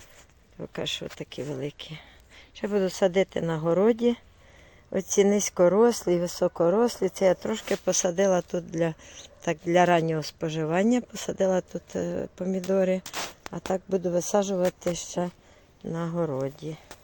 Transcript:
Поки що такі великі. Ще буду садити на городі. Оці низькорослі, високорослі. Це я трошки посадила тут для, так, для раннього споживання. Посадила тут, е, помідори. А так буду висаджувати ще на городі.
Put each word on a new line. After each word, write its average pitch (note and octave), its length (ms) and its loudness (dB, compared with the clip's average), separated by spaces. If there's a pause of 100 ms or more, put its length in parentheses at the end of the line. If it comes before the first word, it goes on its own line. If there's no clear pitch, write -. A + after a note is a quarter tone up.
(560)
Поки - 300 -10
що - 220 -8
такі - 340 -14
великі. D3 560 -10 (540)
Ще - 160 -8
буду G3 220 0
садити F3+ 500 2
на E3 180 -2
городі. A3 580 2 (760)
Оці G3 340 2
низькорослі, G3 920 4
високорослі. F3+ 880 0
Це - 160 -2
я F3+ 100 6
трошки G#3+ 420 -4
посадила F#3 640 2
тут F3 300 -6
для, E3 240 0 (460)
так, E3+ 240 -2
для F3 200 4
раннього D#3+ 380 2
споживання. E3 800 0
Посадила F#3+ 600 -2
тут, - 360 -10
е, F3 380 -4
помідори. F#3 680 0 (480)
А E3 80 -10
так F#3 300 -4
буду F3+ 220 -2
висаджувати F3+ 840 0
ще F3 360 -6 (520)
на E3 240 -6
городі. D3+ 680 -4 (280)